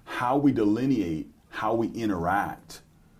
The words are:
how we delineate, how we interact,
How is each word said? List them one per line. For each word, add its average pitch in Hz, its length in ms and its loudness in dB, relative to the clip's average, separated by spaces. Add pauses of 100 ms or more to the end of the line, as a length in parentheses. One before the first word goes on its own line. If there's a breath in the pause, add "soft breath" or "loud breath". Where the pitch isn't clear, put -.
how 127 340 0
we 143 140 4
delineate, 107 760 0 (200)
how 110 240 -2
we 117 140 0
interact, 92 920 -2 (400 soft breath)